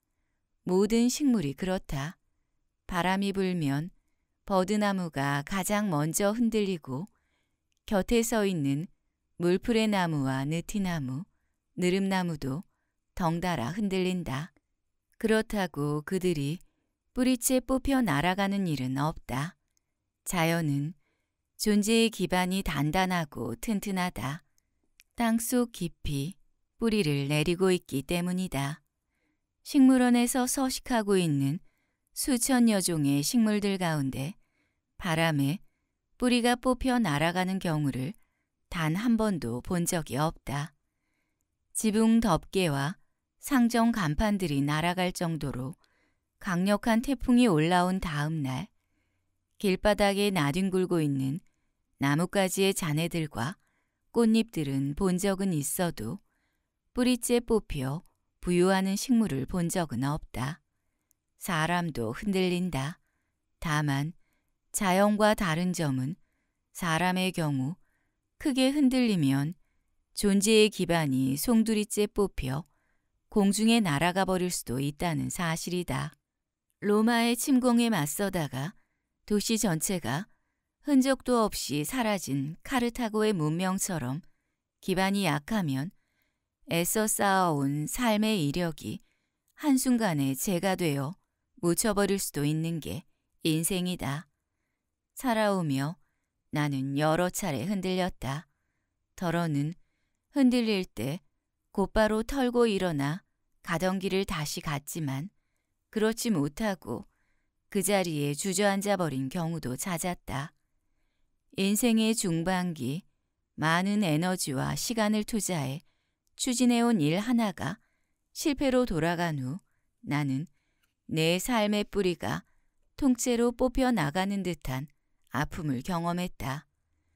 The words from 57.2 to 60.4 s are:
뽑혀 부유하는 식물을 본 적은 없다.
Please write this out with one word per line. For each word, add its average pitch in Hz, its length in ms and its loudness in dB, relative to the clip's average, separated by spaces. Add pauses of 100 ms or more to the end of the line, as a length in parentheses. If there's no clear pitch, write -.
뽑혀 151 640 -2 (400)
부유하는 190 540 2
식물을 202 500 0
본 170 240 -2
적은 139 340 -2
없다. 143 560 -6 (800)